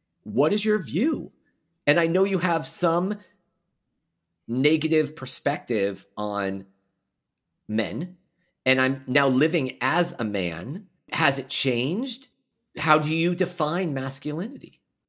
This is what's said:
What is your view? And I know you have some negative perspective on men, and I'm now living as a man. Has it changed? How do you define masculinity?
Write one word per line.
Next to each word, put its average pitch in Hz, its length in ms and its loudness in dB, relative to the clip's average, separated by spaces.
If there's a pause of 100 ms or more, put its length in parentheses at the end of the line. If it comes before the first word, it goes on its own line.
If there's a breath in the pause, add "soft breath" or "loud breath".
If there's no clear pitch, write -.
(240)
What 127 300 0
is 208 120 -2
your 214 160 2
view? 156 500 -2 (540)
And 151 140 4
I 165 80 2
know 180 160 2
you 196 160 2
have 165 280 0
some 175 480 0 (1300 loud breath)
negative 151 680 2
perspective 113 880 -2 (120)
on 98 480 -2 (1000)
men, 107 500 -4 (480)
and 131 160 4
I'm 135 260 0
now 139 200 4
living 135 540 2
as 147 380 0
a 120 40 -2
man. 101 640 -4 (240)
Has 139 280 2
it 135 100 -8
changed? 143 800 -2 (500)
How 160 220 4
do 151 140 0
you 170 220 2
define 170 580 -2
masculinity? 147 880 -8 (280)